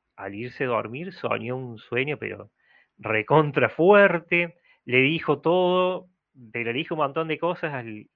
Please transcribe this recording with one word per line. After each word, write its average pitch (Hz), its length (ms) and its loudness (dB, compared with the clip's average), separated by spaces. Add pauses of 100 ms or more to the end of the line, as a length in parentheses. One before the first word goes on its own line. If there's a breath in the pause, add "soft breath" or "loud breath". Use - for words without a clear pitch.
(180)
al 98 180 -10
irse 123 300 -8
a - 20 0
dormir 120 460 -4
soñó 113 420 -4
un 123 220 -10
sueño, 131 400 -4
pero 104 340 -12 (460)
recontra 127 720 2
fuerte. 175 880 4 (260)
Le 123 140 0
dijo 143 420 2
todo, 180 680 0 (420)
pero 117 220 -4
le 127 60 -4
dijo 165 160 -6
un 156 40 -2
montón 156 300 -2
de 151 100 -6
cosas 170 340 -4
al, 113 420 -12